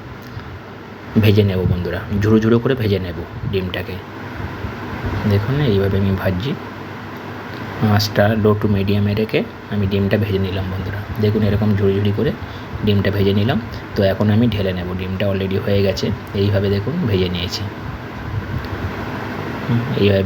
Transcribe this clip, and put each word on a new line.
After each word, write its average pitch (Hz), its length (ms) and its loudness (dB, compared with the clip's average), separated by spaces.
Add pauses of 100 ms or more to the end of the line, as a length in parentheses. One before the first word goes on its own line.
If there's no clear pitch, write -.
(1200)
ভেজে 104 280 8
নেব 92 100 0 (120)
বন্ধুরা, 87 280 -2 (200)
ঝুড়ো 107 220 6
ঝুড়ো 113 200 6
করে 131 200 2
ভেজে 101 240 2
নেব 85 120 -6 (340)
ডিমটাকে। 92 420 -4 (1400)
দেখুন 104 220 2 (180)
এইভাবে 98 300 2
আমি 98 100 2 (100)
ভাজছি, 90 280 0 (1500)
আঁচটা 101 280 2 (180)
low 107 180 6
to 110 140 2
medium-এ 101 460 2
রেখে 202 200 0 (320)
আমি 104 200 0
ডিমটা 101 320 2
ভেজে 95 220 0
নিলাম 92 260 -2
বন্ধুরা। - 280 -4 (220)
দেখুন 107 260 4
এরকম 104 200 2 (100)
ঝুড়ি 98 180 4
ঝুড়ি 101 220 2
করে 123 120 2 (560)
ডিমটা 101 300 2
ভেজে 98 240 4
নিলাম। 131 180 2 (360)
তো 110 60 0 (120)
এখন 107 220 0
আমি 117 100 6 (100)
ঢেলে 95 240 0
নেব, 87 100 -4 (120)
ডিমটা 95 300 -4
already 95 340 0
হয়ে 101 220 2
গেছে, 95 200 0 (340)
এইভাবে 98 340 4
দেখুন 101 200 -2 (140)
ভেজে 92 260 2
নিয়েছি। 87 280 -4 (2500)
এইভাবে 98 240 4